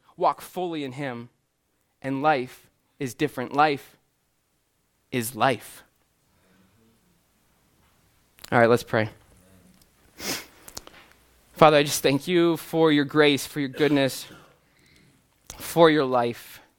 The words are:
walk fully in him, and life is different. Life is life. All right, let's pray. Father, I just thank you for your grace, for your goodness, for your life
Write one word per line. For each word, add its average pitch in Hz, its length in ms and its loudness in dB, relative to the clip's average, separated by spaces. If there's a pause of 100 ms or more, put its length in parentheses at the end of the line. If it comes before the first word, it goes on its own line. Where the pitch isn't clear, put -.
(180)
walk 165 240 -2
fully 170 420 -10
in 135 80 -10
him, 123 380 -12 (680)
and 135 220 -6
life 139 480 -4 (300)
is 127 160 -10
different. 139 380 -6
Life 147 440 -2 (1120)
is 120 240 -6
life. 113 480 -4 (2750)
All 123 80 2
right, 117 100 6
let's 120 140 0
pray. 110 260 -4 (2500)
Father, 156 240 6
I 143 60 4
just 143 180 -6
thank 139 260 0
you 170 300 2
for 160 340 0
your 147 140 2
grace, 147 400 2
for - 140 -10
your 139 100 -4
goodness, 139 560 0 (1300)
for 165 340 4
your 151 140 0
life 120 540 -4 (200)